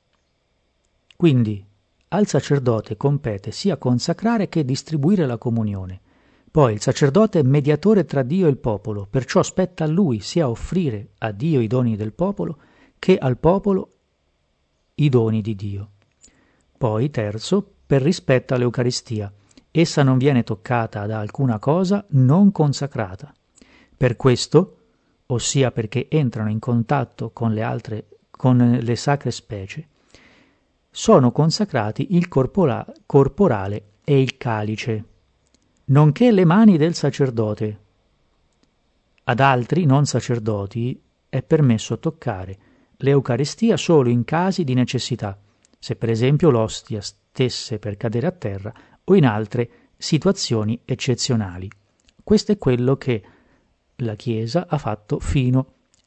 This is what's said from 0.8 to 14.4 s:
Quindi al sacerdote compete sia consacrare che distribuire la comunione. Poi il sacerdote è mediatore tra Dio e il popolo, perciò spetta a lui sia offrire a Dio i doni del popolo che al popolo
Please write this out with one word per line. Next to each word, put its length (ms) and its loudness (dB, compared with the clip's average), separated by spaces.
Quindi 480 2
al 180 0
sacerdote 680 0
compete 560 -4
sia 240 -2
consacrare 720 -2
che 160 -2
distribuire 600 0
la 140 -2
comunione. 600 -4
Poi 220 4
il 80 -6
sacerdote 600 2
è 20 4
mediatore 600 2
tra 180 -2
Dio 240 0
e 40 4
il 60 0
popolo, 520 -6
perciò 340 0
spetta 420 -4
a 40 0
lui 320 0
sia 280 -2
offrire 680 -4
a 120 -4
Dio 300 0
i 60 0
doni 300 0
del 160 -6
popolo 460 -6
che 200 2
al 200 -2
popolo 540 0